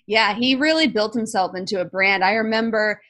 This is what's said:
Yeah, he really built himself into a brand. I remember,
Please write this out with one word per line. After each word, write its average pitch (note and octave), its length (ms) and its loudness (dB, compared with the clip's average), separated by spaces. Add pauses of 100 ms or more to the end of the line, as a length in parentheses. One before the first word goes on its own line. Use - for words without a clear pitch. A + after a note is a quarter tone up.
Yeah, G#3 280 2
he B3 200 0
really D#4 340 2
built G#3+ 240 -2
himself F#3+ 420 -2
into F#3 280 -4
a - 20 -4
brand. F#3+ 400 0
I F#3+ 80 4
remember, A3 640 0 (120)